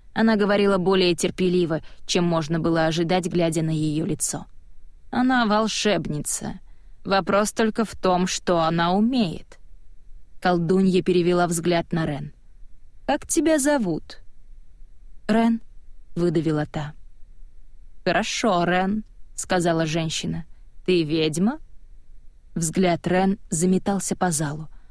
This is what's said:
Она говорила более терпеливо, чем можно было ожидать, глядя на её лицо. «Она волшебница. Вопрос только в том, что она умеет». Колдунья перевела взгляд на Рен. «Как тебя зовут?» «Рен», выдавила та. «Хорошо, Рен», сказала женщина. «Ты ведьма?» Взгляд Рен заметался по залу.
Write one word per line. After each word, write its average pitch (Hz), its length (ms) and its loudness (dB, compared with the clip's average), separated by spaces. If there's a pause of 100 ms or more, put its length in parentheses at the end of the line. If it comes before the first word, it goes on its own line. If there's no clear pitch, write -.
(120)
Она 220 220 4
говорила 202 440 4
более 180 360 4
терпеливо, 180 680 0 (240)
чем 175 180 2
можно 165 340 0
было 165 280 2
ожидать, 175 400 2
глядя 165 360 0
на 160 80 0
её 156 340 0
лицо. - 420 -4 (680)
«Она 247 340 2
волшебница. 196 1120 0 (460)
Вопрос 196 480 2
только 226 320 0
в - 100 -8
том, 180 320 2
что 175 340 0
она 170 320 2
умеет». 214 680 0 (800)
Колдунья 180 640 4
перевела 175 440 4
взгляд 170 460 0
на 165 140 0
Рен. 147 260 -6 (760)
«Как 294 220 -2
тебя 311 320 2
зовут?» 262 600 0 (1080)
«Рен», 226 320 2 (560)
выдавила 160 500 0
та. 151 280 -8 (1120)
«Хорошо, 180 600 2
Рен», 190 400 2 (320)
сказала 165 500 2
женщина. 165 580 -4 (400)
«Ты 180 180 4
ведьма?» 160 580 0 (960)
Взгляд 165 520 0
Рен 190 320 2 (120)
заметался 185 680 0
по 180 140 0
залу. 151 380 -4 (220)